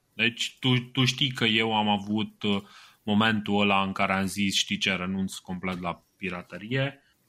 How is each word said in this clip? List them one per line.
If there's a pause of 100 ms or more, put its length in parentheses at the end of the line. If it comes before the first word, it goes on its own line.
(140)
Deci
tu,
tu
știi
că
eu
am
avut,
uh, (420)
momentul
ăla
în
care
am
zis,
"Știi
ce,
renunț
complet
la (140)
piraterie." (280)